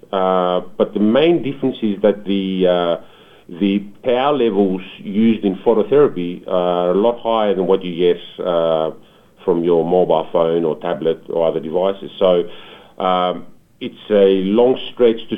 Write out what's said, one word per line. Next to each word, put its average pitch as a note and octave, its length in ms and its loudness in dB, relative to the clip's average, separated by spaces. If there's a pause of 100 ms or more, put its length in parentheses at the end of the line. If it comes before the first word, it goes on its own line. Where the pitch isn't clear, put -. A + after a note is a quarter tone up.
(120)
uh, F#2 460 0 (220)
but G#2 160 -2
the G2+ 80 0 (140)
main E3 260 4
difference C3+ 340 -4 (120)
is F#2+ 160 -4
that G2+ 120 2 (140)
the, G2 140 -2 (320)
uh, F2 180 0 (680)
the G2 100 2 (340)
power C3 260 2 (120)
levels F#2+ 420 0 (380)
used A2 200 2
in G2 120 0
phototherapy G#2+ 720 2 (160)
are F2+ 480 0
a - 100 0
lot A#2+ 140 0
higher A2 340 0
than F2+ 140 -2
what F#2 220 0
you E2+ 40 -8 (140)
get, F2 160 0 (300)
uh, D#2+ 360 0 (540)
from E2+ 260 0
your E2+ 140 4 (140)
mobile E2 340 2
phone E2 340 0
or D#2 80 0 (140)
tablet D#2+ 420 -2
or E2 200 -2
other D2+ 200 -4
devices. F2+ 420 -2 (120)
So, F#2 80 4 (800)
um, F2+ 280 0 (420)
it's - 300 -12
a G2 200 6 (280)
long A#2+ 140 6 (140)
stretch A#2 340 2 (100)
to A2+ 80 -6